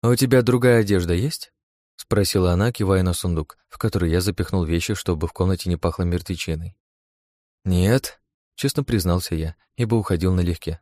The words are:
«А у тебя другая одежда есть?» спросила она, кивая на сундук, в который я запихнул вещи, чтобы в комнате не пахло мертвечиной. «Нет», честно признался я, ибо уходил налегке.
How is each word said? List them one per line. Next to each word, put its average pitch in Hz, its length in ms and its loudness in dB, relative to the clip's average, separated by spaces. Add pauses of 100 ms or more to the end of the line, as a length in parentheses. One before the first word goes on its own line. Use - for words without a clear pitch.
«А 117 60 0
у 123 80 4
тебя 127 260 4
другая 120 380 4
одежда 92 340 2
есть?» 117 380 -4 (440)
спросила 92 560 0
она, 104 200 2
кивая 95 300 2
на 90 120 2
сундук, 82 420 -4 (120)
в - 100 -20
который 90 320 0
я 87 100 2
запихнул 90 440 -2
вещи, 82 300 -2
чтобы 87 320 -4
в - 60 -6
комнате 92 380 -2
не 87 60 0
пахло 85 260 -4
мертвечиной. 87 760 -4 (880)
«Нет», 95 560 0 (340)
честно 139 300 -4
признался 87 500 0
я, 80 220 -6 (200)
ибо 113 180 -2
уходил 92 400 0
налегке. 87 480 -2